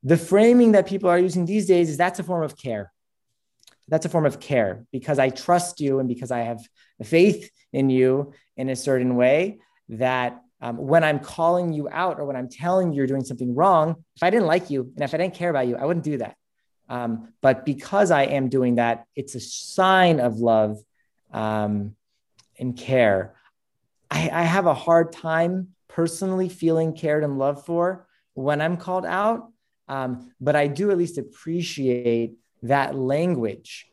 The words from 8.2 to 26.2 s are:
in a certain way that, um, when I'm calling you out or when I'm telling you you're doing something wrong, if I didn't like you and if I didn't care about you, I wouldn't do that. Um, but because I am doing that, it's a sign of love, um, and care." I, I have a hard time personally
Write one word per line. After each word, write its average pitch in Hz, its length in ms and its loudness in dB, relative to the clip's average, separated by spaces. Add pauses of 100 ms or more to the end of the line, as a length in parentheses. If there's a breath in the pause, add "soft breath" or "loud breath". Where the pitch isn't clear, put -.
in 131 140 -6
a 131 60 -4
certain 127 400 0
way 147 440 2 (300 soft breath)
that, 123 520 -4 (200)
um, 120 160 -8
when 147 260 2
I'm 151 160 0
calling 170 540 -2
you 147 160 -6
out 170 300 -4
or 147 60 -6
when 139 120 -6
I'm 127 100 -8
telling 175 440 -2
you 139 60 -4
you're 139 100 0
doing 135 180 -2
something 123 280 -6
wrong, 160 500 2 (120)
if - 80 -4
I 180 60 4
didn't 208 180 2
like 180 220 0
you 139 120 -4 (140)
and 143 80 -4
if 135 100 -6
I 160 40 -2
didn't 180 160 -2
care 175 160 -4
about 135 180 0
you, 120 80 -2
I - 80 -6
wouldn't 160 220 -2
do 147 140 -4
that. 104 180 -8 (500)
Um, 120 540 -8
but 131 240 2
because 175 460 0
I 143 120 6
am 135 240 0
doing 123 280 2
that, 117 300 0 (100)
it's 139 200 -10
a 117 60 -10
sign 185 760 2
of 120 200 0
love, 110 380 2 (540)
um, 107 640 -4 (640)
and 127 200 -6
care." 107 580 2 (760 soft breath)
I, 160 220 -2
I 165 120 0
have 175 220 0
a 165 80 4
hard 170 380 2
time 170 580 -4 (180)
personally 185 640 -4